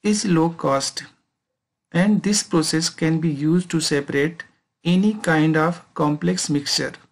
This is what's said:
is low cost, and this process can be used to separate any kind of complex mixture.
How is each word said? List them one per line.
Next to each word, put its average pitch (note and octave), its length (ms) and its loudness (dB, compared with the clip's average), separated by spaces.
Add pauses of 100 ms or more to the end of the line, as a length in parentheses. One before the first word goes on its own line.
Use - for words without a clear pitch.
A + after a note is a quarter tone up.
is G#3 240 0
low E3+ 240 2
cost, C#3 540 -4 (880)
and F#3+ 320 2
this G3+ 200 0
process D#3+ 460 0
can D#3+ 300 0
be E3 100 0
used D#3 420 0
to E3 80 0
separate C#3+ 640 -2 (400)
any F#3+ 300 2
kind D#3+ 440 2
of E3+ 240 0 (120)
complex D#3+ 560 -2
mixture. C#3+ 440 -4 (180)